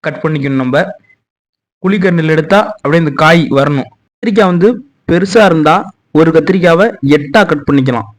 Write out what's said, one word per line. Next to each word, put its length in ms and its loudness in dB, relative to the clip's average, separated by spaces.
கட் 160 -8
பண்ணிக்கணும். 400 -6
நம்ம 180 -2
குழிக்கரண்டில 520 0
எடுத்தா 240 0
அப்படியே 220 0
இந்த 100 -2
காய் 180 4
வரணும். 320 -2
கத்திரிக்காய் 400 0
வந்து 180 2
பெருசா 400 2
இருந்தா 260 2
ஒரு 180 4
கத்திரிக்காவை 500 2
எட்டா 240 0
கட் 180 -4
பண்ணிக்கலாம். 380 0